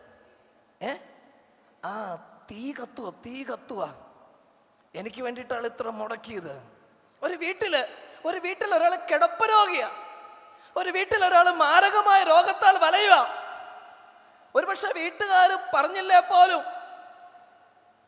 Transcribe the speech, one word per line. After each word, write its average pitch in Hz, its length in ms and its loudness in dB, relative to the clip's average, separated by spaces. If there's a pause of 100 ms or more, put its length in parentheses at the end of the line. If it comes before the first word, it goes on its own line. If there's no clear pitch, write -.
(840)
ഏ, 254 100 -8 (880)
ആ, 190 340 -12 (320)
തീ 233 220 -12
കത്തുക, 247 380 -14 (160)
തീ 262 180 -14
കത്തുക, 202 500 -10 (1000)
എനിക്ക് 226 280 -12
വേണ്ടിയിട്ടാണ് 247 440 -10
ഇത്ര 233 220 -10
മുടക്കിയത്. 214 840 -12 (500)
ഒരു 330 120 -4
വീട്ടില്, 339 520 -4 (380)
ഒരു - 140 -4
വീട്ടിൽ 381 360 -4
ഒരാൾ 339 200 2
കിടപ്പ് 339 500 -2
രോഗിയാ, 381 460 2 (840)
ഒരു 370 140 -4
വീട്ടിൽ 381 340 0
ഒരാൾ 359 260 6
മാരകമായ 381 720 4
രോഗത്താൽ 370 560 4
വലയുക. 349 500 4 (1300)
ഒരുപക്ഷെ 381 380 -2
വീട്ടുകാർ 370 680 2 (160)
പറഞ്ഞില്ലേ 370 460 4
പോലും, 359 420 2 (1500)